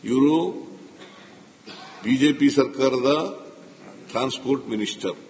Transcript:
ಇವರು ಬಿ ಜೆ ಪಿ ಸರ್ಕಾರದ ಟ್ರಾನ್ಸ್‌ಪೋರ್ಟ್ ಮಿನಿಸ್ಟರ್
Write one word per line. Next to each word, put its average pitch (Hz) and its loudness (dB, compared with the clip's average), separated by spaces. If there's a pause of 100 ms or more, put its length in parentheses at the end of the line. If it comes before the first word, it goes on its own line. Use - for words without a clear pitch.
ಇವರು 139 2 (1400)
ಬಿ 123 2
ಜೆ 143 4
ಪಿ 143 4
ಸರ್ಕಾರದ 131 2 (1000)
ಟ್ರಾನ್ಸ್‌ಪೋರ್ಟ್ 131 -2
ಮಿನಿಸ್ಟರ್ 104 -4 (140)